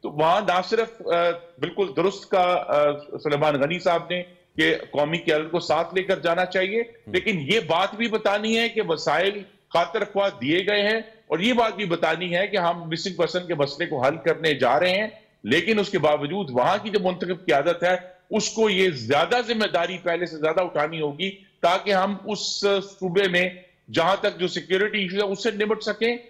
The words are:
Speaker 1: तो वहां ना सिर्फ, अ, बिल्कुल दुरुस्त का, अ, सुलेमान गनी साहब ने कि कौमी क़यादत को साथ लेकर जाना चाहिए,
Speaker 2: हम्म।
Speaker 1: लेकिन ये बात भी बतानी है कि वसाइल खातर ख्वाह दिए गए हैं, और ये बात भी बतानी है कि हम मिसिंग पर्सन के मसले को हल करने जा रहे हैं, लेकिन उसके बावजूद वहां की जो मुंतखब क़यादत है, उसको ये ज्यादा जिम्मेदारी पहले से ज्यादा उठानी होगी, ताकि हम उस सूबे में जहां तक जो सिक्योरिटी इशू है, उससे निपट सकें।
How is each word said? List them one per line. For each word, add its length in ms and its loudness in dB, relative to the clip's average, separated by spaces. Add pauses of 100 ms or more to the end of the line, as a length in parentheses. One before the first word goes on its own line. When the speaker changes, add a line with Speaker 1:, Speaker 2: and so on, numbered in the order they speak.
Speaker 1:
तो 80 -6
वहां 320 2
ना 180 2
सिर्फ, 400 -2
अ, 300 2 (300)
बिल्कुल 280 -2
दुरुस्त 440 -2
का, 100 4
अ, 640 2 (120)
सुलेमान 380 0
गनी 220 0
साहब 320 0
ने 120 -4 (380)
कि 260 2
कौमी 320 0
क़यादत 340 0
को 80 0
साथ 240 0 (120)
लेकर 240 0
जाना 240 0
चाहिए, 360 -2
Speaker 2:
हम्म। 340 -10
Speaker 1:
लेकिन 240 0
ये 220 0
बात 340 0
भी 140 -2
बतानी 460 0
है 140 0
कि 120 -2
वसाइल 640 0 (280)
खातर 320 0
ख्वाह 240 0
दिए 360 0
गए 160 2
हैं, 340 -2 (160)
और 120 0
ये 100 2
बात 220 2
भी 100 -4
बतानी 440 0
है 200 0
कि 80 -2
हम 320 0
मिसिंग 260 -6
पर्सन 240 0
के 160 -4
मसले 320 -2
को 140 -4
हल 160 2
करने 380 0
जा 220 4
रहे 160 2
हैं, 280 -4 (260)
लेकिन 340 2
उसके 180 -2
बावजूद 520 0
वहां 280 2
की 120 -6
जो 100 0
मुंतखब 340 -2
क़यादत 500 0
है, 320 0 (160)
उसको 360 0
ये 220 2
ज्यादा 500 0
जिम्मेदारी 580 -2
पहले 280 -2
से 120 -12
ज्यादा 240 0
उठानी 360 -2
होगी, 320 -4 (320)
ताकि 280 2
हम 380 2
उस 380 -6
सूबे 640 0
में 360 0 (260)
जहां 320 2
तक 140 0
जो 120 -2
सिक्योरिटी 500 0
इशू 180 -2
है, 60 0
उससे 300 -2
निपट 280 0
सकें। 380 -2 (120)